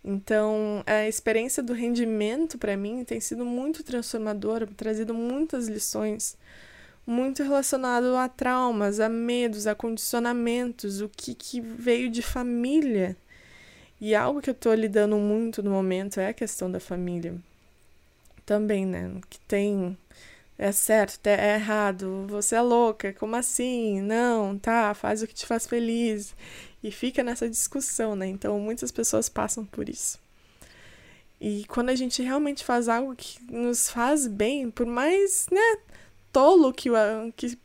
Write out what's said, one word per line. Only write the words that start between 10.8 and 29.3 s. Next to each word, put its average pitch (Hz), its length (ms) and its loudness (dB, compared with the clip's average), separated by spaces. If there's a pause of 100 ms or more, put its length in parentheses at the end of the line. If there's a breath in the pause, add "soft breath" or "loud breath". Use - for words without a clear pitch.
o 208 80 -6
que - 260 -12
que - 260 -10
veio 240 480 0
de 233 140 -2
família. 240 920 2 (840 loud breath)
E 214 140 2
algo 254 260 2
que 277 100 -2
eu 247 40 -2
tô 233 180 2
lidando 214 440 4
muito 214 460 0
no 202 80 0
momento 190 500 0
é 190 80 0
a 220 60 -4
questão - 360 -6
da 185 80 -4
família. 175 560 -6 (1120)
Também, 208 400 2
né? 180 240 -4 (180)
Que - 120 -20
tem, 196 580 0 (580 loud breath)
é 202 160 0
certo, 208 540 2
é 208 300 4
errado, 196 720 -2
você 208 280 0
é 233 40 6
louca, 233 520 4
como 220 240 -4
assim? 240 640 -2
Não, 214 580 2
tá, 226 360 2
faz 214 280 -2
o 226 40 -4
que - 80 -18
te - 120 -10
faz 226 200 -2
feliz. 233 680 -2 (480 loud breath)
E 214 100 -6
fica 262 320 -2
nessa 240 240 -2
discussão, 226 680 -2
né? 190 140 -4
Então, 208 320 -2
muitas 233 320 -6
pessoas 226 360 0
passam 214 360 -4